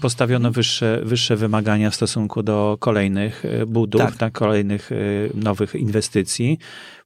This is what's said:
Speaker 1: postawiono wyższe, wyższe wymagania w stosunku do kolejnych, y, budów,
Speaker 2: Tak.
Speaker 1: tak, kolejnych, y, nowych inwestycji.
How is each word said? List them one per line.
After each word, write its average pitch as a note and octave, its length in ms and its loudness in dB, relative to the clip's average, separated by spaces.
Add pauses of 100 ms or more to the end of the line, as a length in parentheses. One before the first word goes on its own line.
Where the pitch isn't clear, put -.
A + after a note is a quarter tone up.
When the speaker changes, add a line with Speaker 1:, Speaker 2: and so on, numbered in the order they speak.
Speaker 1:
postawiono A#2+ 500 2
wyższe, A2+ 540 0
wyższe A2+ 320 0
wymagania G#2+ 540 2
w - 40 -6
stosunku G#2+ 480 -2
do G#2 380 2
kolejnych, G2+ 640 0
y, A2+ 220 -2
budów, A2 340 2
Speaker 2:
Tak. A#2 160 0
Speaker 1:
tak, A2+ 160 -2
kolejnych, G#2 600 0
y, G2+ 420 -2
nowych G#2 400 -2
inwestycji. A2 840 0 (480)